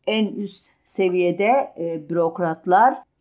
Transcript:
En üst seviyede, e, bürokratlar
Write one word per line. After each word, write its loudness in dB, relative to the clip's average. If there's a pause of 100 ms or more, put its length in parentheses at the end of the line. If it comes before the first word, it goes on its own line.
En 0
üst -10 (140)
seviyede, 0 (280)
e, -8
bürokratlar 2 (260)